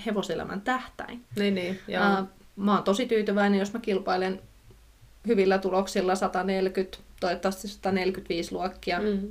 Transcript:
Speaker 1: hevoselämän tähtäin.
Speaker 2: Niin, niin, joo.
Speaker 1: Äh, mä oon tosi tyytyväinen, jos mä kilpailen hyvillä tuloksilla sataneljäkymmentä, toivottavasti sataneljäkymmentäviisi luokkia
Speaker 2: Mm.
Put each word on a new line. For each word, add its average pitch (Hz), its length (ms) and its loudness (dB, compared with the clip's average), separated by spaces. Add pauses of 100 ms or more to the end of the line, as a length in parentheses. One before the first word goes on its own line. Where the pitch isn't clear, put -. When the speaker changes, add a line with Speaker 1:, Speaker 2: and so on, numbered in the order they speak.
Speaker 1:
hevoselämän 185 560 -4
tähtäin. 247 640 -6 (100)
Speaker 2:
Niin, 202 200 2
niin, 185 320 -4
joo. 196 160 0
Speaker 1:
Äh, 196 220 4 (300)
mä 202 200 2
oon 175 80 2
tosi 202 220 2
tyytyväinen, 202 540 4
jos 202 140 -2
mä 233 60 -6
kilpailen 190 640 -2 (840)
hyvillä 190 300 6
tuloksilla 190 580 0
sataneljäkymmentä, 190 840 0 (220)
toivottavasti 190 480 -2
sataneljäkymmentäviisi 185 840 -2
luokkia 180 480 -4
Speaker 2:
Mm. 208 320 0